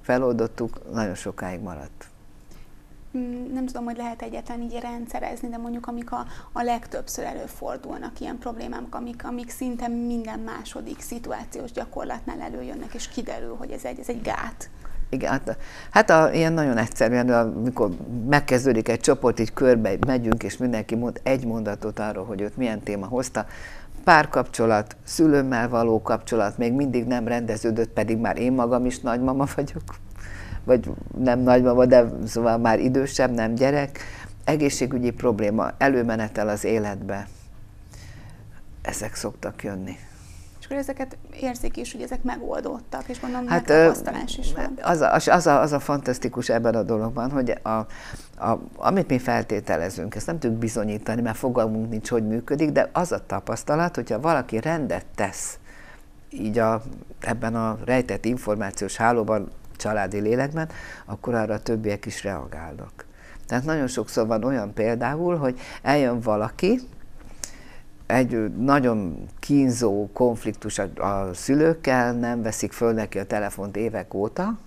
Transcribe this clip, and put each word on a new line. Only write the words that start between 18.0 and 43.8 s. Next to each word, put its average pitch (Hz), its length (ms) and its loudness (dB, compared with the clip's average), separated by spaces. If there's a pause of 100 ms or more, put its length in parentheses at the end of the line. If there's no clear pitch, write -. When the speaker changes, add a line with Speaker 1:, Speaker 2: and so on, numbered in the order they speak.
Speaker 1:
megkezdődik 131 600 4
egy 117 120 2
csoport, 123 400 4
így 110 140 0
körbe 113 420 6 (120)
megyünk, 117 360 4
és 98 140 -6
mindenki 117 380 -2
mond 117 280 -2
egy 127 220 2
mondatot 107 540 -2
arról, 104 260 -4
hogy 101 160 -6
őt 104 160 -4
milyen 113 220 -2
téma 104 260 -4
hozta. 120 400 -2 (580)
Párkapcsolat, 123 1000 4
szülőmmel 135 680 4
való 117 320 4
kapcsolat, 110 560 0
még 120 160 2
mindig 127 320 2
nem 120 220 0
rendeződött, 117 600 0
pedig 110 280 0
már 107 200 0
én 123 140 2
magam 123 340 2
is 123 140 -2
nagymama 131 460 0 (100)
vagyok. 147 280 -4 (800)
Vagy 123 260 4 (280)
nem 123 220 4
nagymama, 127 460 8
de 123 260 10 (140)
szóval 117 320 2
már 117 220 4
idősebb, 131 520 2
nem 117 240 0
gyerek. 143 440 2 (440)
Egészségügyi 143 680 2
probléma, 107 680 2
előmenetel 113 680 2
az 104 160 -2
életbe. 101 640 -2 (1500)
Ezek - 340 -6
szoktak - 480 -8
jönni. 95 340 -8 (640)
Speaker 2:
És - 120 -14
akkor 277 120 -4
ezeket 269 340 -8 (240)
érzik 254 360 -2
is, 240 140 -8
hogy 240 100 -12
ezek 247 220 -4
megoldódtak, - 840 -6
és 247 120 -8
gondolom 247 280 -6
Speaker 1:
Hát, 170 200 2
Speaker 2:
megtapasztalás - 720 6